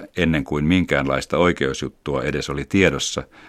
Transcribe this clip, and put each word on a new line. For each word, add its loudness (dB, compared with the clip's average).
ennen 0
kuin -2
minkäänlaista 0
oikeusjuttua -2
edes -4
oli -6
tiedossa, 2